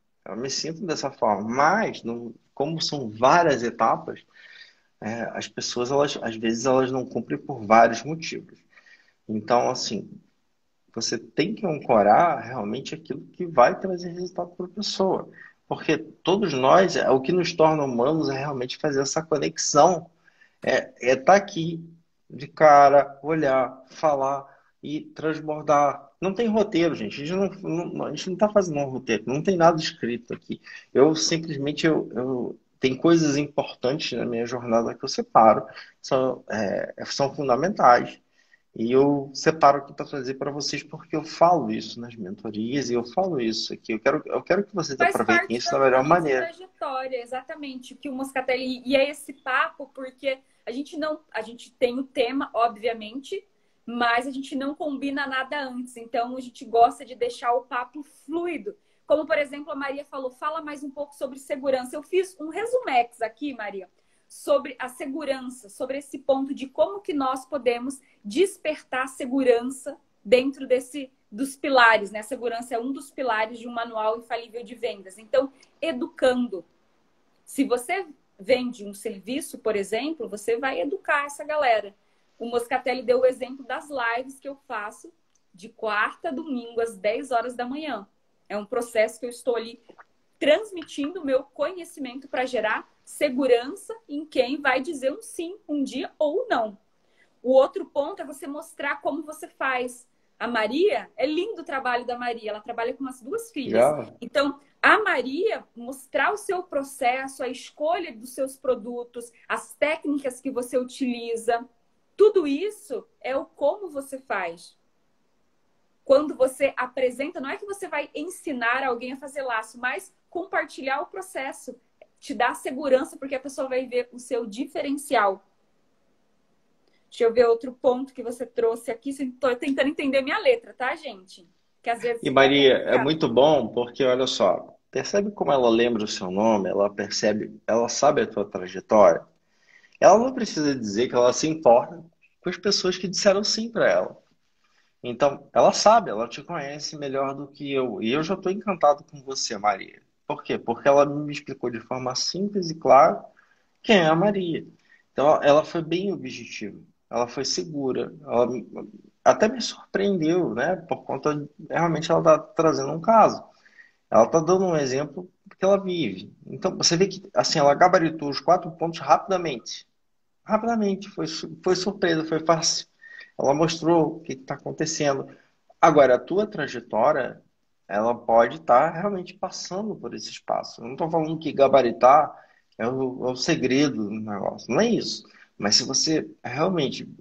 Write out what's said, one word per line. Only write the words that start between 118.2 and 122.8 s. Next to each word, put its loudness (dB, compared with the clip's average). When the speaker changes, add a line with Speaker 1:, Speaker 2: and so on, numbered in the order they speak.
Speaker 2:
alguém -6
a -10
fazer -12
laço, -6
mas -8
compartilhar -6
o -10
processo, -12
te -12
dá 2
segurança, 0